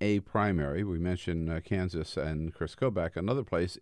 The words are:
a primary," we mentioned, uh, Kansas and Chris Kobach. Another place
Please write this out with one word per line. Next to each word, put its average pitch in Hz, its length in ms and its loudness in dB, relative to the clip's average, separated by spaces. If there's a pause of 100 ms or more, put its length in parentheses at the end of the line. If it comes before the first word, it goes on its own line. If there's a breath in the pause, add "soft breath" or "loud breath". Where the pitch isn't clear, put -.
a 101 200 4
primary," 92 640 2
we 92 160 -2
mentioned, 85 520 0
uh, 82 100 -2
Kansas 90 560 -2
and 78 380 -2
Chris - 200 -4
Kobach. 95 420 0
Another 113 280 0
place 90 380 0